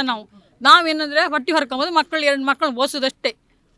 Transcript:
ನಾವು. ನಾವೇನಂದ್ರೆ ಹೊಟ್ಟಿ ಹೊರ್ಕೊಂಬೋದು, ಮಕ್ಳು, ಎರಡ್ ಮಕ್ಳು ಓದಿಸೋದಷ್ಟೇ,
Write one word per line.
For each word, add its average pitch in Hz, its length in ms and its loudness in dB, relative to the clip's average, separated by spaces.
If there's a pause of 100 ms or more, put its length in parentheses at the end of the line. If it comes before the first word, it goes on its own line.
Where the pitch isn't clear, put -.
ನಾವು. 233 260 -6 (340)
ನಾವೇನಂದ್ರೆ 311 580 4
ಹೊಟ್ಟಿ 302 320 -2
ಹೊರ್ಕೊಂಬೋದು, 294 380 -2
ಮಕ್ಳು, 320 300 -2
ಎರಡ್ 285 200 0
ಮಕ್ಳು 269 280 -2
ಓದಿಸೋದಷ್ಟೇ, 262 680 -4 (420)